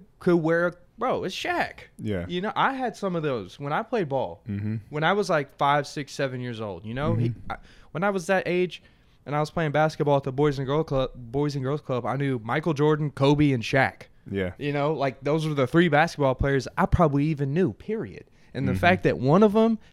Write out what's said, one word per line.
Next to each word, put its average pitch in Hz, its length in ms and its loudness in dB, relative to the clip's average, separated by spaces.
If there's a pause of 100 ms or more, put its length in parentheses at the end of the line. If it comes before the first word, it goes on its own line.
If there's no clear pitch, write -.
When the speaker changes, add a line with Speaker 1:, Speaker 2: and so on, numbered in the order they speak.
(200)
Speaker 1:
could 175 180 2
wear, 170 380 0 (220)
bro, 202 280 -2
it's 190 100 -8
Shaq. 339 380 -4 (260)
Speaker 2:
Yeah. 95 300 -4
Speaker 1:
You 175 120 -4
know, 202 140 -4
I 214 180 2
had 254 220 -4
some 185 200 -6
of 160 80 -4
those 117 360 -6
when 143 140 -6
I 196 100 -2
played 214 240 -2
ball. 117 400 -4
Speaker 2:
Mm-hmm. 107 280 -4 (140)
Speaker 1:
When 151 140 -6
I 170 100 2
was, 202 160 -2
like, 151 280 -2
five, 143 300 2
six, - 260 -10
seven 127 260 -4
years 123 220 -8
old, 101 240 -10
you 110 80 -10
know? 151 220 -2
He, - 140 0
Speaker 2:
Mm-hmm. - 220 -8
Speaker 1:
I, - 60 -8 (340)
when 160 120 -6
I 208 80 2
was 190 160 -4
that 190 200 2
age 180 340 -2 (460)
and 147 80 -4
I 151 40 0
was 151 120 -2
playing 160 200 -2
basketball 147 460 2
at 139 60 0
the 139 80 -4
Boys 139 260 2
and 139 80 -4
Girl 147 180 0
Club, 131 320 -2
Boys 135 400 -4
and 135 80 -4
Girls 135 180 -4
Club, 120 240 -4
I 113 100 -2
knew 135 280 -2
Michael 147 300 -2
Jordan, 151 380 2
Kobe, 143 400 4
and 120 100 0
Shaq. 123 420 0 (280)
Speaker 2:
Yeah. 95 260 -2
Speaker 1:
You 143 140 -4
know, 143 220 0
like, 135 280 -4
those 151 240 0
were 156 80 -2
the 139 140 2
three 170 220 4
basketball 143 440 2
players 139 320 0 (120)
I 175 80 2
probably 147 400 4
even 143 280 -2
knew, 156 200 2
period. 202 500 -8 (320)
And 135 120 -2
the - 40 2
Speaker 2:
Mm-hmm. 92 80 0
Speaker 1:
fact 175 240 4
that 117 160 2
one 147 240 6
of 208 120 6
'em 220 220 4 (160)